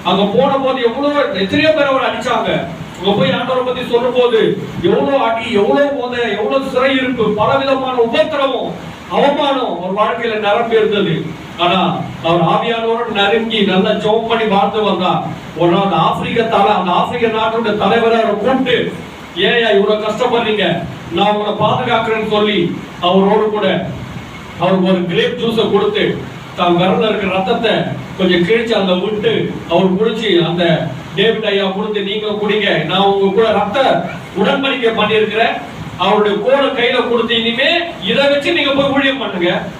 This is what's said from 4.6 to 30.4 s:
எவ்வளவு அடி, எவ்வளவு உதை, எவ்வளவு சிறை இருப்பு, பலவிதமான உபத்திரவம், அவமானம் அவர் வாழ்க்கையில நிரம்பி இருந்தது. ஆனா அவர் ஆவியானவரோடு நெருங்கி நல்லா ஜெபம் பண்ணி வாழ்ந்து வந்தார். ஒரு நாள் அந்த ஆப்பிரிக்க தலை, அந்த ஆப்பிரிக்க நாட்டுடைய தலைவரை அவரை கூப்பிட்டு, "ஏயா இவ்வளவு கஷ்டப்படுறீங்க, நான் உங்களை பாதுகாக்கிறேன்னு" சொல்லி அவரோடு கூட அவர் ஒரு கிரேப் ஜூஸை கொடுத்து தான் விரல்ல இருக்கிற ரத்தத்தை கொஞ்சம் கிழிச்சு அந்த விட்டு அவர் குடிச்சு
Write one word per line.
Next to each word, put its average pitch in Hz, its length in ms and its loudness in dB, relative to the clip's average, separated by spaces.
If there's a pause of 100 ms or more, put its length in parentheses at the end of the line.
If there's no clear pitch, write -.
எவ்வளவு 262 420 2
அடி, 226 300 -2
எவ்வளவு 269 460 2
உதை, 240 320 -2
எவ்வளவு 226 380 -2
சிறை 269 260 0
இருப்பு, 247 420 0
பலவிதமான 254 600 0
உபத்திரவம், 262 760 0 (380)
அவமானம் 269 720 0
அவர் 190 120 -4
வாழ்க்கையில 226 440 0
நிரம்பி 226 360 0
இருந்தது. 196 500 2 (340)
ஆனா 180 360 2 (280)
அவர் 170 180 2
ஆவியானவரோடு 226 720 0
நெருங்கி 220 500 0
நல்லா 190 280 2
ஜெபம் 226 380 0
பண்ணி 226 160 0
வாழ்ந்து 202 380 2
வந்தார். 185 420 0 (340)
ஒரு 170 140 4
நாள் 196 120 2
அந்த 185 120 0
ஆப்பிரிக்க 185 460 0
தலை, 226 320 2
அந்த 185 180 0
ஆப்பிரிக்க 233 460 0
நாட்டுடைய 226 400 0
தலைவரை 226 400 2
அவரை 208 180 0
கூப்பிட்டு, 254 580 0 (420)
"ஏயா 220 400 2
இவ்வளவு 208 300 2
கஷ்டப்படுறீங்க, 214 800 0 (280)
நான் 202 240 2
உங்களை 208 180 -2
பாதுகாக்கிறேன்னு" 220 760 0
சொல்லி 208 520 0 (200)
அவரோடு 196 480 4
கூட 196 360 0 (720)
அவர் 185 200 2
ஒரு 180 260 2
கிரேப் 226 340 0
ஜூஸை 226 320 0
கொடுத்து 202 460 0 (380)
தான் 175 220 2
விரல்ல 190 320 2
இருக்கிற 190 240 -2
ரத்தத்தை 208 380 0 (460)
கொஞ்சம் 180 260 2
கிழிச்சு 226 300 2
அந்த 190 200 2
விட்டு 202 600 0 (160)
அவர் 185 240 2
குடிச்சு 196 520 2